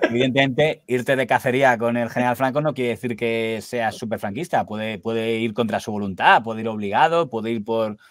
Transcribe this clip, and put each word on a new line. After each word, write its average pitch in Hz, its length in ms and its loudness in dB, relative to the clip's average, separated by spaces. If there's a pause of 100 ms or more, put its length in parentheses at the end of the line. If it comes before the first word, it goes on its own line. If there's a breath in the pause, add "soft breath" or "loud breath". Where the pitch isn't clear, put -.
evidentemente, 135 800 2
irte 123 280 0
de 127 120 0
cacería 127 500 4
con 117 180 0
el 120 140 -2
general 123 260 0
Franco 131 240 0
no 151 140 0
quiere 123 160 -2
decir 117 260 -4
que 113 460 -2
seas 113 340 -4
súper 110 240 -6
franquista. 117 460 -2
Puede, 107 340 -6
puede 113 380 -2
ir 113 160 -2
contra 110 260 -2
su 110 140 -6
voluntad, 104 500 2
puede 110 180 -6
ir 110 60 -4
obligado, 123 600 2
puede 113 220 -4
ir 113 120 -2
por, 110 320 0 (160 soft breath)